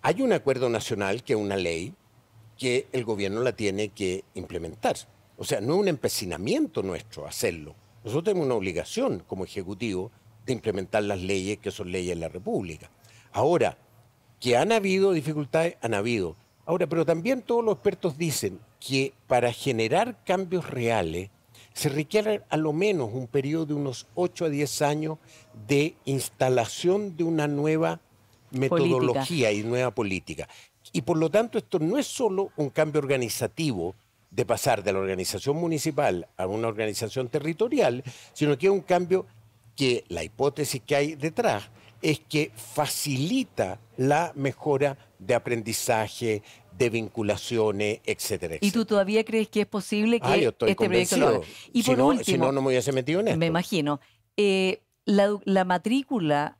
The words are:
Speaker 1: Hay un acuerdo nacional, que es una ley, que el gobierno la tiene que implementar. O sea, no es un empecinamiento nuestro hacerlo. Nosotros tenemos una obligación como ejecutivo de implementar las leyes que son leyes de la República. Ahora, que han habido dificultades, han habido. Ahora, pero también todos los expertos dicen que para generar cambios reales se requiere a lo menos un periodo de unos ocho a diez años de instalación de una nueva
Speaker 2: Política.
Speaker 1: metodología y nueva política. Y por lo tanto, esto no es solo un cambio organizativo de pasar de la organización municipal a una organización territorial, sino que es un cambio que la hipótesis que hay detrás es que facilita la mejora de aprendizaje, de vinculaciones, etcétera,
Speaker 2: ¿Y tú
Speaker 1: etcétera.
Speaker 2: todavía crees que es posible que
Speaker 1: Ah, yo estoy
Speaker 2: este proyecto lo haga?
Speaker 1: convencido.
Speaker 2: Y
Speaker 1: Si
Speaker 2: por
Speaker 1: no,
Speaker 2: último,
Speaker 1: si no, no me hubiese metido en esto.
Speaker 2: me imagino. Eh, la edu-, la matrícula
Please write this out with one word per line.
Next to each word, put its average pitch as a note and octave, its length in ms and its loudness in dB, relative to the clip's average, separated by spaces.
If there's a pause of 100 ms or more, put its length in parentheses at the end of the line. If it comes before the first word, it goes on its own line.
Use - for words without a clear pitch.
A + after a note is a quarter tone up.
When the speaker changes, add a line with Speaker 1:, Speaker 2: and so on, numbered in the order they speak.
Speaker 1:
Hay E3+ 200 2
un B3 120 4
acuerdo C3 360 2
nacional, G#2+ 540 -2
que - 100 0
es A2 60 2
una G2 180 -2
ley, F2 360 -4 (640)
que B2 340 -2
el B2+ 120 -2
gobierno G#2 380 -2
la B2 140 0
tiene G#2 340 -2
que F#2+ 340 -4 (120)
implementar. E2 600 -4 (420)
O - 60 -12
sea, A#2+ 180 -2
no B2 140 0
es G3 60 2
un G3+ 60 2
empecinamiento A#2+ 960 -2
nuestro D#2+ 440 -8
hacerlo. D#2+ 480 -6 (280)
Nosotros B2+ 220 -4
tenemos F3+ 200 0
una B2+ 100 2
obligación F#2+ 720 -2
como F#2+ 180 -6
ejecutivo G2 680 -6 (340)
de C3 80 0
implementar G#2 500 -2
las G2+ 160 -2
leyes F#2+ 380 -2
que G2+ 140 -8
son F#2 200 -10
leyes F2+ 240 -2
de E2+ 60 -6
la E2 80 -6
República. F#2 600 -8 (440)
Ahora, B2 440 2 (640)
que B2 160 2
han E3 160 4
habido G3 400 2
dificultades, D#3 680 0
han A#2 140 -2
habido. G2+ 400 -2 (320)
Ahora, F3 200 0
pero D#3+ 160 0
también E3+ 380 0
todos A#3 240 0
los G#3+ 80 2
expertos F3+ 440 -2
dicen B2 420 -2 (200)
que C3+ 340 0 (140)
para A#2+ 240 4
generar C3 720 0
cambios F3+ 460 -2
reales G#2 640 0 (420)
se - 160 -2
requiere G3+ 600 -2
a D3 80 -2
lo D#3 160 0
menos E3 380 0
un B2 160 -6
periodo D3 380 -2
de D3 80 -4
unos C#3 400 -6
ocho F3 320 -2
a D#3+ 40 0
diez C#3+ 320 -2
años D#3 360 0 (500)
de C#3+ 280 4 (100)
instalación C#3 1120 0
de F3 60 0
una D#3+ 240 2
nueva D#3 520 0 (520)
Speaker 2:
Política. C3+ 240 0
Speaker 1:
metodología C3 760 2
y G#2 120 0
nueva B2 280 0
política. F2+ 560 -4 (460)
Y E3+ 80 0
por D#3+ 160 0
lo D#3+ 120 2
tanto, A3+ 280 0
esto - 220 -4
no E3+ 180 0
es C#4+ 100 -2
solo G3 480 -2
un D3 140 -2
cambio D3+ 300 0
organizativo B2 960 -2 (360)
de B2 140 0
pasar A2 380 2
de G2 100 2
la F#2+ 60 2
organización F#2+ 580 -2
municipal D3 720 0 (100)
a F#2 80 -2
una G#2+ 220 -2
organización A2 600 -4
territorial, D#3 760 0 (300)
sino D3 240 2
que E3+ 100 2
es G3 40 6
un G3 100 2
cambio F3+ 440 2 (500)
que B2 320 2
la E2 160 -4
hipótesis C#3 600 -2
que D3 100 0
hay D3 200 2
detrás D3+ 540 -2 (320)
es D#3 180 2
que - 360 -2
facilita C#3+ 1200 -2 (180)
la D3 380 2
mejora C#3 600 0 (220)
de G2 160 2
aprendizaje, A2+ 1080 -2 (340)
de A#2+ 120 4
vinculaciones, G#2+ 1160 0
etcétera, F2+ 500 -4
Speaker 2:
¿Y D#2 40 -8
tú G#3 60 -2
Speaker 1:
etcétera. G#3+ 200 0
Speaker 2:
todavía G#3 400 2
crees A3 240 0
que G#3+ 120 0
es G3+ 60 0
posible G#3+ 520 0
que - 80 -2
Speaker 1:
Ah, D3 100 4
yo C3+ 120 4
estoy G#2+ 220 2
Speaker 2:
este G#2+ 140 2
proyecto - 320 2
lo - 100 4
haga? A#2 100 4
Speaker 1:
convencido. - 360 -10
Speaker 2:
Y A#3+ 100 2
Speaker 1:
Si B3 60 2
Speaker 2:
por B3+ 80 6
Speaker 1:
no, C4 100 6
Speaker 2:
último, B3+ 180 2
Speaker 1:
si F#3 120 2
no, C3+ 140 2
no C#3 100 0
me C3+ 80 2
hubiese C3 220 2
metido C3+ 300 0
en A3+ 80 0
esto. E3 100 2
Speaker 2:
me E3+ 80 2
imagino. D#3+ 520 0 (380)
Eh, F#3+ 440 2 (240)
la G3+ 220 6
edu-, G#3 180 0
la F#3+ 200 4
matrícula F3+ 960 0